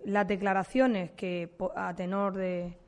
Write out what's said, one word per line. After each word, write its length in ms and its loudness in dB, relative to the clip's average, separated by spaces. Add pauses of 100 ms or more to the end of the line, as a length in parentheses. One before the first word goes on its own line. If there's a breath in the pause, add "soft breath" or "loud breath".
las 220 2
declaraciones 840 2
que, 440 -4
po-, 200 -4
a 180 -4
tenor 400 -2
de, 420 -2 (120)